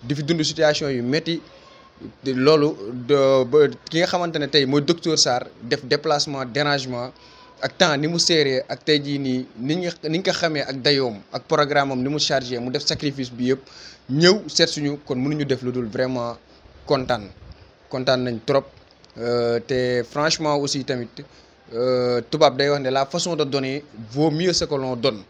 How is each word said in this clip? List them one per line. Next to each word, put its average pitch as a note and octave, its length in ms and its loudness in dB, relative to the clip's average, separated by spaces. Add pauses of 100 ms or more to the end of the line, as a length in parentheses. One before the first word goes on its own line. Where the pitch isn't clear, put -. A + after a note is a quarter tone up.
di A#2+ 120 -4
fi D3 80 -6
dund D#3+ 200 0
situation D3+ 460 0
yu B2 140 -2
metti. D#3 380 -2 (840)
Te C3+ 100 -2
loolu D3 420 4 (320)
de, C3+ 380 6
ba B2 120 4 (320)
ki D#3+ 100 0
nga F3 80 4
xamante F3 300 -2
ne D3 120 -4
tey D3 160 4
mooy C#3+ 160 2
docteur E3 360 0
Sarr B2+ 300 0 (160)
def C3 220 -4
déplacement, D3 580 -2
dérangement C3 640 -2 (520)
ak - 160 -4
temps E3 180 4
ni C#3+ 100 0
mu E3+ 140 -2
serré C#3 480 2
ak - 160 -8
tey D3+ 180 4
jii C#3+ 160 -4
nii B2+ 280 -2 (120)
ni C3+ 200 -2
ñu, F3+ 120 -2 (200)
ni D#3+ 80 0
ñu F#3+ 60 -2
ko F#3 100 0
xamee D#3 280 -2
ak C3+ 200 -6
dayoom B2+ 400 0 (100)
ak C3 160 -8
programme C#3+ 460 2
am B2+ 100 -2
ni C3+ 60 0
mu D3+ 100 -2
chargé, B2+ 400 -2
mu B2 100 -4
def B2+ 160 -4
sacrifice C#3 460 -4
bi B2 140 -4
yëpp C3 160 2 (480)
ñëw E3+ 400 6
seet - 180 2
suñu, D3 380 -4
kon C3+ 120 -4
mënuñu D3 280 -2
def B2+ 180 -2
lu B2 80 -4
dul B2 140 -4
vraiment A#2+ 500 -4 (500)
kontaan, B2 440 -2 (600)
kontaan C3 360 0
nañ A#2 200 -4
trop. C#3 200 2 (520)
Euh, A#2 480 0
te B2 380 0
franchement D3+ 540 0
aussi C#3 260 -2
tamit, B2 240 -4 (680)
euh, B2 460 0 (100)
tubaab D3 280 4
day C#3 120 2
wax C#3+ 140 0
ne C3 60 -2
la C3+ 160 0
façon E3+ 320 -4
de D3+ 80 0
donner C3+ 400 -4 (260)
vaut D3 200 4
mieux E3+ 200 0
ce E3+ 140 0
que D3 100 -4
l'on C3 220 -4
donne. A2+ 320 0